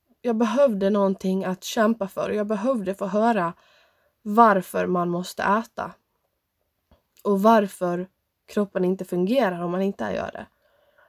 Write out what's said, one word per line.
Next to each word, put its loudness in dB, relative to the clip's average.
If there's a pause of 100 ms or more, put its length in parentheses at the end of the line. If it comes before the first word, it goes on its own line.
(200)
Jag -2
behövde 2
någonting 0
att -6
kämpa 0
för. -6
Jag -2
behövde -2
få -8
höra 0 (680)
varför 4
man 0
måste -6
äta. -2 (1300)
Och 0
varför 2 (380)
kroppen -2
inte 0
fungerar 0
om -4
man -2
inte -4
gör -6
det. -14 (640)